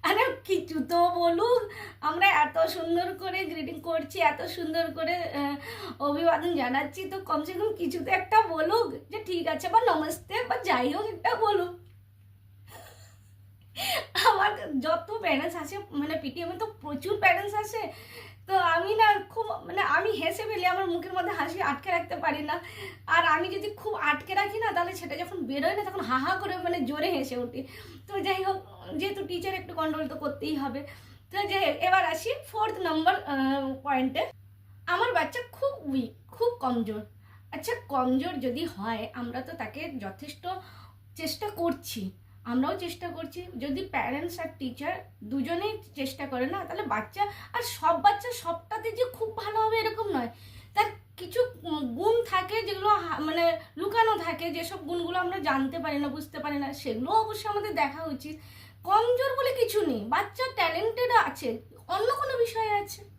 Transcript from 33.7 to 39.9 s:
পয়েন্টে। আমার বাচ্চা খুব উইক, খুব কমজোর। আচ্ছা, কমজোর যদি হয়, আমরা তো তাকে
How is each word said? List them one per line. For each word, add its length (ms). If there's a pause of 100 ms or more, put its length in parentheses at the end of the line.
পয়েন্টে। 480 (560)
আমার 260
বাচ্চা 260 (120)
খুব 380
উইক, 420
খুব 280
কমজোর। 420 (500)
আচ্ছা, 200 (160)
কমজোর 520
যদি 260
হয়, 480
আমরা 280
তো 120
তাকে 460